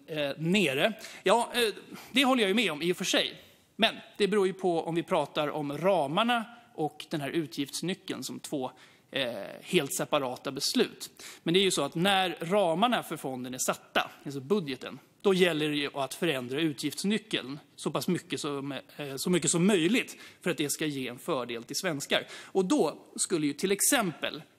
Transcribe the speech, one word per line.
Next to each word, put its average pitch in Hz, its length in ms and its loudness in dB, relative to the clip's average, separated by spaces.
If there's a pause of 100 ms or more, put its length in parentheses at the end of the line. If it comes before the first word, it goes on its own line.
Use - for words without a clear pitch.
eh, 151 320 -4
nere. 165 540 2 (300)
Ja, 220 320 4
eh, 233 200 2 (380)
det - 120 6
håller 262 180 6
jag 196 60 4
ju 190 60 4
med 214 180 4
om 147 100 -6
i 175 100 2
och 175 40 0
för 190 80 -6
sig. - 380 0 (340)
Men 214 180 2 (240)
det 202 100 4
beror 190 180 4
ju 190 60 2
på 180 300 0
om 165 120 -4
vi 165 80 0
pratar 156 460 0
om 143 300 -4
ramarna 196 680 2 (300)
och - 360 -6
den 160 100 -4
här 139 100 -6
utgiftsnyckeln 139 960 -4
som 127 160 -8
två, 131 300 -6 (400)
eh, 127 220 -2 (300)
helt 185 320 0
separata 135 580 -2
beslut. - 720 -2 (180)
Men 170 120 0
det 190 60 6
är 202 40 4
ju 185 60 4
så 165 120 0
att 135 120 -4
när 185 460 2
ramarna 185 640 2
för 156 140 -8
fonden 127 380 -8
är 131 40 -10
satta, - 520 -2 (140)
alltså 139 160 -8
budgeten, 135 580 -4 (240)
då 196 120 4
gäller 165 340 4
det 147 80 0
ju 143 180 -2
att 135 200 -4
förändra 131 460 -2
utgiftsnyckeln 147 1000 -2 (180)
så - 140 -6
pass 143 180 -2
mycket 151 320 -2
som, 143 320 -6
eh, 135 440 -10
så 135 140 -2
mycket 151 200 2
som 175 160 4
möjligt 196 500 2 (240)
för 180 100 -2
att 151 60 0
det 147 140 -2
ska 160 160 -2
ge 135 220 -4
en 123 100 -10
fördel 120 460 -4
till 147 120 -8
svenskar. 165 560 -2
Och - 320 0
då 185 420 2 (100)
skulle 160 300 0
ju 143 60 2
till 190 200 0
exempel 196 720 0 (160)